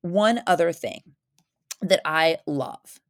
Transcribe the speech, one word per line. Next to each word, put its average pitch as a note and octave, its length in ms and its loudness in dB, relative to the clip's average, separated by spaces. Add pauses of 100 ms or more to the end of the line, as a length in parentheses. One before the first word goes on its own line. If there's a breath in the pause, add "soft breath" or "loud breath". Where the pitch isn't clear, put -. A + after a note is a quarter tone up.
One G#3 440 0
other E3+ 260 2
thing - 300 -10 (800)
that - 240 2
I D#3+ 400 2
love. - 640 -8